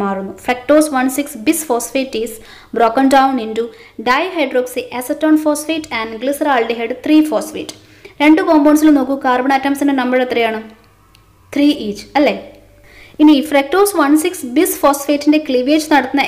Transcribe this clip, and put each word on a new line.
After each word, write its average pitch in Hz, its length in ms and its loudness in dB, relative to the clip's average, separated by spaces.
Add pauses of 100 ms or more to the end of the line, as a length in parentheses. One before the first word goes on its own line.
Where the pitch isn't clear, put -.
മാറുന്നു. 190 300 -6 (120)
Fructose 302 460 2 (100)
one 262 160 0
six 277 100 -4 (200)
bisphosphate 262 800 -4
is 233 100 -10 (440)
broken 233 380 2
down 269 180 4 (120)
into 226 180 -4 (460)
dihydroxy 269 760 -2 (160)
acetone 302 460 0
phosphate 302 420 -4 (120)
and 226 120 -8 (100)
glyceraldehyde 240 720 -2 (120)
three 302 160 4 (100)
phosphate. - 420 -6 (480)
രണ്ട് 311 280 4
കോമ്പൗണ്ട്സിൽ 302 500 4
നോക്കൂ, 269 260 -2
കാർബൺ 254 320 0
ആറ്റംസിൻ്റെ 277 440 0
number 254 240 0
എത്രയാണ്? 226 360 -2 (920)
three 285 120 4 (200)
each - 180 -10 (140)
അല്ലേ? 220 160 2 (840)
ഇനി 302 160 6 (140)
fructose 349 440 0 (120)
one 294 180 4
six 359 100 -4 (240)
bisphosphate-ിൻ്റെ 294 920 2
cleavage 277 460 0
നടത്തുന്ന 269 340 0